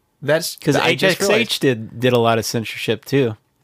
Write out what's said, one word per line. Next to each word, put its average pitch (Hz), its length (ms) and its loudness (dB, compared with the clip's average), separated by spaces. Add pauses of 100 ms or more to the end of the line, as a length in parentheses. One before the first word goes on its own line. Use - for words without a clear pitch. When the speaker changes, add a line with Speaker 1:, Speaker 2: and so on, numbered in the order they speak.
(220)
Speaker 1:
That's 151 360 -2
Speaker 2:
'Cause 147 180 0
Speaker 1:
I 170 200 2
just 180 220 0
Speaker 2:
H - 40 -8
X - 20 0
H 202 60 2
Speaker 1:
realized. 220 320 0
Speaker 2:
did, 117 380 -2
did 123 140 2
a 120 60 6
lot 117 200 2
of 104 60 -4
censorship - 600 -4
too. 131 320 0 (260)